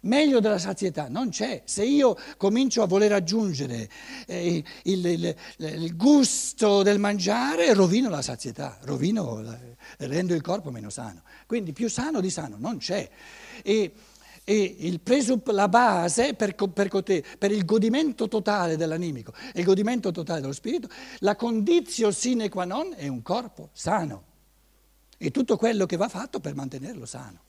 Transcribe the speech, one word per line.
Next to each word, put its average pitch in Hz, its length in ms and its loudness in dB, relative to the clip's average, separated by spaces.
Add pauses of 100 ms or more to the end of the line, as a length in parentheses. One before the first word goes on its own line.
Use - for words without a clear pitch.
Meglio 269 360 4
della 208 180 2
sazietà 175 520 -4
non 220 200 -4
c'è. 214 360 -6
Se - 180 -2
io 262 340 4 (200)
comincio 233 440 2
a 202 60 4
voler 202 240 6
aggiungere, 160 800 -2 (360)
eh, 175 380 -2 (200)
il, 185 220 0
il, 170 200 0
il, 165 100 -2 (220)
il 160 400 -8
gusto 220 880 4
del 202 140 6
mangiare, 220 760 2
rovino 202 360 6
la 147 120 -2
sazietà, 123 600 -8
rovino 139 580 -2
la, 113 180 -12 (380)
rendo 165 360 -2
il 160 80 0
corpo 165 300 -6
meno 110 180 -10
sano. 101 320 -12 (240)
Quindi 202 280 -4
più 220 160 -2
sano 269 320 -2
di 185 80 0
sano 151 280 -8
non 233 200 -6
c'è. - 320 -6 (520)
E, 202 320 0 (500)
e 196 360 0
il 165 220 -4
presupp-, 247 480 2
la 202 180 4
base 220 680 4
per 196 220 -2
co-, 196 140 -2
per 196 180 0
cote-, 190 360 0 (140)
per 202 140 0
il 202 140 0
godimento 226 600 2
totale 196 500 0
dell'animico 160 560 -4 (200)
e 185 60 -6
il 175 60 0
godimento 202 460 2
totale 160 300 -6
dello 135 120 -6
spirito, 240 340 -6 (320)
la 202 160 2
conditio 226 720 0
sine 226 400 -2
qua 180 160 -4
non 294 300 -6
è 151 120 -8
un 127 140 -6
corpo 185 520 -6
sano 165 520 -4 (920)
e - 140 -4
tutto 240 260 2
quello 220 280 2
che 170 120 -4
va 202 100 0
fatto 233 320 -8
per 143 160 -8
mantenerlo 139 500 -10
sano. 110 440 -16